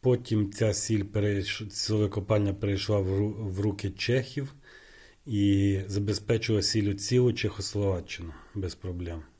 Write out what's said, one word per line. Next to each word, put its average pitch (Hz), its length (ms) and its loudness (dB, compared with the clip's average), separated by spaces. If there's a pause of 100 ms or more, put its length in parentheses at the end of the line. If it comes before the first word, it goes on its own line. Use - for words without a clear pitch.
Потім 117 520 2
ця 110 220 2
сіль 107 300 2
перейш-, 104 680 -2
солекопальня 104 840 0
перейшла 101 440 0
в 95 100 0
ру-, 104 400 -2
в 92 120 -6
руки 101 300 0
чехів 131 640 -2 (720)
і 101 600 2
забезпечила 104 760 0
сіллю 101 320 2
цілу 123 380 4
Чехословаччину 95 1000 -4 (220)
без 92 200 -4
проблем. 85 480 -8 (160)